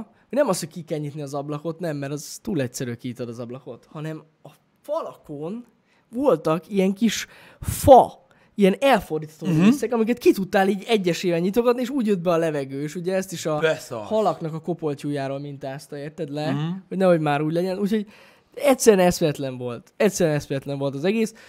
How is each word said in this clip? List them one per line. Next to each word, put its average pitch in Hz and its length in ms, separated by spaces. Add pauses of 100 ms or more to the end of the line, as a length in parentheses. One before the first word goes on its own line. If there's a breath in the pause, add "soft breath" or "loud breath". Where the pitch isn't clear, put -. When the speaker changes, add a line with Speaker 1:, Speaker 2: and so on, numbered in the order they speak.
(280 soft breath)
Speaker 1:
hogy 233 100
nem 285 100
az, 185 100
hogy 165 100
ki 175 140
kell 156 160
nyitni 147 240
az 139 120
ablakot, 147 460
nem, 160 160
mert 139 160
az - 300
túl 190 180
egyszerű, 123 340
kinyitod 120 340
az 117 100
ablakot, 120 520
hanem 156 320 (200)
a 143 60 (340)
falakon 196 840 (460)
voltak 180 580
ilyen 196 260
kis - 320 (340 soft breath)
fa, - 600 (340 soft breath)
ilyen 196 260
elfordított 175 680
Speaker 2:
Mhm. 160 140
Speaker 1:
részek, 233 300
amiket 233 260
ki 349 140
tudtál 190 360
így 196 200
egyesével 175 500
nyitogatni, 233 440
és 220 60
úgy 254 180
jött 202 140
be 180 100
a 165 60
levegő, 143 460
és 151 120
ugye 185 200
ezt 190 180
is 165 140
a 151 120
Speaker 2:
Beszarsz. 151 500
Speaker 1:
halaknak 175 460
a 160 60
kopoltyújáról 143 800
mintázta, 139 600
érted 151 320
le? 151 200
Speaker 2:
Mhm. 143 100 (280)
Speaker 1:
Hogy - 100
nehogy 180 220
már 147 220
úgy 156 100
legyen. 180 260
Úgyhogy 208 280 (480 soft breath)
egyszerűen 220 520
eszméletlen 143 520
volt. 120 380
Egyszerűen 175 400
eszméletlen 139 420
volt 139 160
az 139 100
egész. 220 300 (140 loud breath)